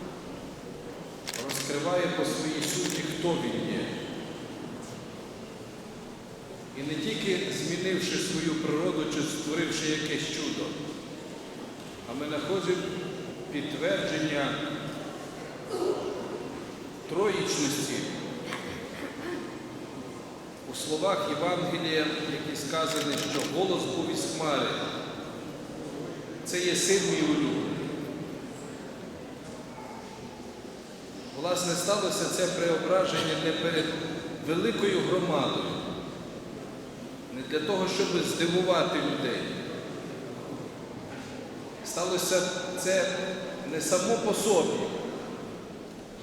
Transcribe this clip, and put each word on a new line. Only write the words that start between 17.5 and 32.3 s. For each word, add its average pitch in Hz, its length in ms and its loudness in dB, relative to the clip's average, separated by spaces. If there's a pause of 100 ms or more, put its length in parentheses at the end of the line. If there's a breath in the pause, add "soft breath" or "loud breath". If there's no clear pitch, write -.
у - 20 -6
словах 156 560 2
Євангелія, 160 760 2 (260)
які - 360 -2
сказані, 151 460 2 (180)
що 147 80 2 (180)
голос 185 240 4
був 165 300 0
із 160 120 0 (120)
хмари. 143 300 2 (1800)
Це 180 160 0
є 175 160 4
син 190 340 8
мій 160 120 4
улюблений. 147 380 6 (3750)
Власне, 175 340 2
сталося 185 500 4 (120)